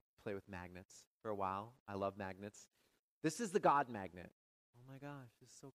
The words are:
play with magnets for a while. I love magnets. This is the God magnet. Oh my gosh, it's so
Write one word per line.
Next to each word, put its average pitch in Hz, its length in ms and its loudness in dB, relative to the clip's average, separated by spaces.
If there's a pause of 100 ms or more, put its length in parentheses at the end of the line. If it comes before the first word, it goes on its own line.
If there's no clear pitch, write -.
(220)
play 104 120 -2
with 98 140 -6
magnets 90 560 -8 (160)
for 113 100 -2
a 107 40 2
while. 98 400 0 (140)
I 101 60 -4
love 98 220 2
magnets. 98 520 -8 (540)
This 156 180 2
is 226 100 -2
the 190 80 6
God 175 300 8
magnet. 92 440 -6 (440)
Oh 127 160 -18
my 135 60 -14
gosh, 139 340 -12 (100)
it's - 180 -20
so 135 140 -14